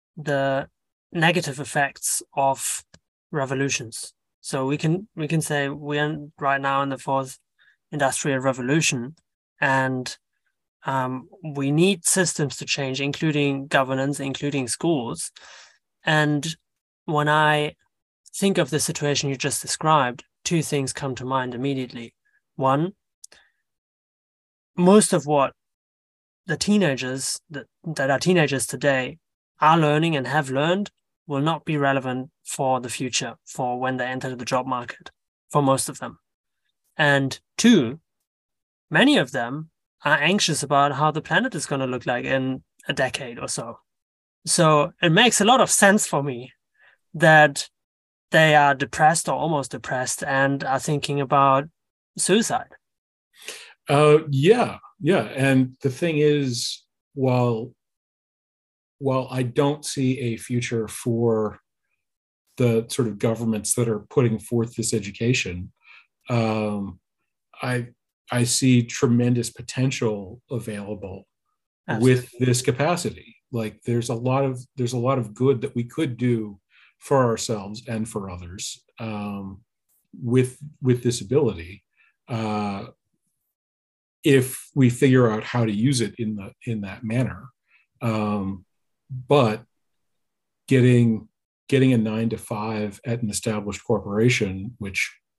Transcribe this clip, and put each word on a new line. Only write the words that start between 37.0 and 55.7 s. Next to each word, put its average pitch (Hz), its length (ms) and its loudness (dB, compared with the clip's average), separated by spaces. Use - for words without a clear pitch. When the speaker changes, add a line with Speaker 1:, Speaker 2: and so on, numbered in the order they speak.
Speaker 1:
two, 160 420 4
many 240 260 4
of 147 140 0
them 135 400 -6
are 147 160 4
anxious 165 420 0
about 143 300 2
how 147 180 2
the 151 120 -2
planet 202 340 -2
is 147 100 -8
gonna 135 220 -4
look 123 180 -6
like 123 200 -4
in 131 380 -2
a 143 60 -4
decade 127 460 -6
or 127 80 -8
so. 120 320 -10
So 156 560 4
it 170 100 4
makes 220 300 6
a 196 40 4
lot 240 160 6
of 175 100 4
sense 208 340 6
for 147 160 -2
me 131 300 -8
that 151 520 6
they 156 260 6
are 143 200 6
depressed 151 520 2
or 151 60 -2
almost 143 380 -2
depressed 127 520 -6
and 139 400 0
are 135 160 -2
thinking 143 400 -2
about 139 460 4
suicide. - 580 0
Speaker 2:
Uh, 151 300 6
yeah, 175 480 2
yeah. 165 240 2
And 131 580 2